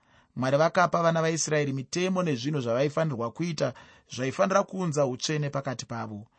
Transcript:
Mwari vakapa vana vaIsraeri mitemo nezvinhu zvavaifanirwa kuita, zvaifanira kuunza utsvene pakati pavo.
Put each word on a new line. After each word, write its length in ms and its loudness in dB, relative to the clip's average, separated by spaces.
Mwari 220 2
vakapa 460 4
vana 180 4
vaIsraeri 520 0
mitemo 500 -2
nezvinhu 380 -2
zvavaifanirwa 680 0
kuita, 420 -4
zvaifanira 480 2
kuunza 420 0
utsvene 440 -2
pakati 360 -6
pavo. 420 -10